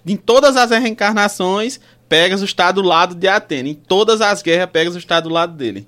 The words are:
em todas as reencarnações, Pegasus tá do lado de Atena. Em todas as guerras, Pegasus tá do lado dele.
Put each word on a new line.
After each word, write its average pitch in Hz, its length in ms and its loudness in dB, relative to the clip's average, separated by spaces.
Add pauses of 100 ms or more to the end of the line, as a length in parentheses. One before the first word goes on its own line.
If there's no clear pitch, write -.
em 196 100 -4
todas 262 400 4
as 240 140 2 (380)
reencarnações, 208 720 -2 (260)
Pegasus 185 460 0
tá 180 180 2
do 190 120 -2
lado 175 320 2
de 175 120 -4
Atena. 160 440 -2
Em 151 40 -10
todas 220 460 0
as 208 220 -2
guerras, 170 280 0
Pegasus 170 340 -4
tá 170 160 -2
do 165 100 -8
lado 165 260 -4
dele. 110 320 -8